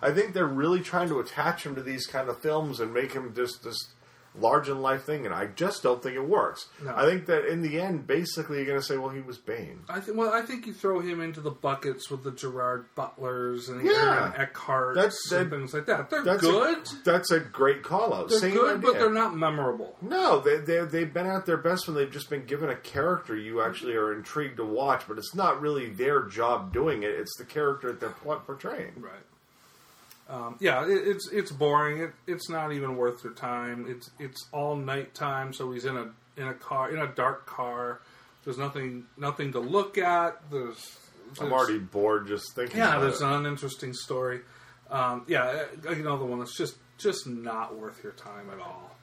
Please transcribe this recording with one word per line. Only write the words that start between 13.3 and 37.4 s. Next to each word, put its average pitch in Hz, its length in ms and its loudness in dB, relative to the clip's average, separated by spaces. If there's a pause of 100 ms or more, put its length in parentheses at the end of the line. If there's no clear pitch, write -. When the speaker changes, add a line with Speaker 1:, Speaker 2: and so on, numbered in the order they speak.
Speaker 2:
and 127 140 -8
the 370 100 6
Speaker 1:
Yeah. - 460 4
Speaker 2:
Aaron - 100 0
Eckharts 131 480 0
Speaker 1:
That's, 196 380 2
Speaker 2:
and 175 180 4
Speaker 1:
that, 147 60 -2
Speaker 2:
things 135 160 -6
like 151 140 -4
that. 151 220 0
They're 302 140 0
Speaker 1:
that's 185 180 4
Speaker 2:
good. 226 360 6
Speaker 1:
A, - 260 -10
that's 175 260 4
a 160 120 6
great 139 420 4
call-out. 170 460 0
Speaker 2:
They're 220 100 6
Speaker 1:
Same 190 140 4
Speaker 2:
good, 262 280 6
but 254 100 6
Speaker 1:
idea. 214 100 2
Speaker 2:
they're 220 100 6
not 220 240 2
memorable. 139 680 0
Speaker 1:
No, 262 380 4
they, 147 200 4
they, 165 260 2
they've 160 280 -2
been 180 140 0
at 190 180 -2
their 165 120 4
best 175 300 0
when 151 100 -2
they've 139 120 2
just 139 200 -10
been 139 160 -4
given 143 240 -2
a 123 80 -2
character 156 580 0
you 110 260 -2
actually 113 340 -2
are 107 180 2
intrigued 135 440 -4
to 117 80 -2
watch, 123 440 2
but 107 80 -8
it's 110 180 -8
not 180 240 4
really 147 300 0
their 127 340 4
job 104 480 0
doing 127 320 2
it. 104 80 0
It's 95 260 -4
the 120 60 -14
character 139 480 -2
that 101 80 -10
they're 113 120 -4
pl-, 147 340 -6
portraying. - 500 -8
Speaker 2:
Right. - 1400 -20
Um, 120 300 -8
yeah, 143 240 4
it, 190 220 2
it's, 202 220 0
it's 202 220 -2
boring. 147 500 4
It, 165 120 -6 (120)
it's 175 240 -6
not 156 220 -4
even 139 240 -4
worth 123 280 0
your 113 100 -10
time. 120 560 -6
It's, 120 280 -12
it's 135 360 -14
all 147 240 -2
nighttime, 135 760 -4
so 131 220 -6
he's 123 100 -6
in 131 140 -2
a, 113 120 -8 (280)
in 135 100 -6
a 131 60 -6
car, 131 360 -4
in 160 100 -4
a 147 140 0
dark 131 320 0